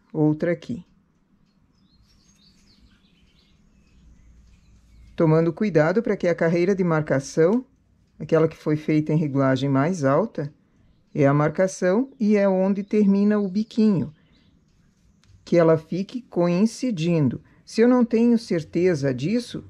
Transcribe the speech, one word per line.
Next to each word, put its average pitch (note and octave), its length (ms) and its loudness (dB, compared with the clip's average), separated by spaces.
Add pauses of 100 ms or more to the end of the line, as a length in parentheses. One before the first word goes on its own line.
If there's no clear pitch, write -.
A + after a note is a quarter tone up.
(140)
outra D3+ 380 0
aqui. - 340 -10 (4000)
Tomando E3 380 2
cuidado F3+ 500 0
pra G#3 140 -2
que F#3+ 100 -6
a E3+ 80 0
carreira F3 400 0
de F#3 80 -2
marcação, D#3+ 840 0 (520)
aquela D#3+ 300 0
que D#3 80 -8
foi D3+ 200 -2
feita D3+ 360 -2
em D3+ 60 2
regulagem C3+ 500 0
mais C#3+ 360 0
alta, D3 460 -2 (640)
é D3 120 2
a C#3+ 80 2
marcação F#3 840 0
e G#3 180 2
é G3+ 120 2
onde F#3+ 360 0
termina G#3 540 2
o G3+ 100 -2
biquinho, G3+ 680 0 (1300)
que - 120 0
ela D#3+ 200 6
fique G3 460 -8
coincidindo. F3 1200 -2 (220)
Se - 160 -4
eu A#3 80 6
não B3 160 4
tenho A#3 340 2
certeza E3 760 -2
disso, F3+ 580 -6